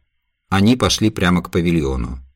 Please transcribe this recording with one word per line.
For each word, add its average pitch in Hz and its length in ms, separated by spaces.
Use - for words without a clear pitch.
Они 101 280
пошли 107 340
прямо 90 320
к - 80
павильону. 67 680